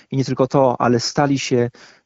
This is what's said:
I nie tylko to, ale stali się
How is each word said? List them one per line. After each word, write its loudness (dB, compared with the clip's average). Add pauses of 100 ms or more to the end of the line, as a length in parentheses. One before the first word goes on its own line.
(120)
I -4
nie 0
tylko 0
to, 2
ale 2
stali -2
się -2 (360)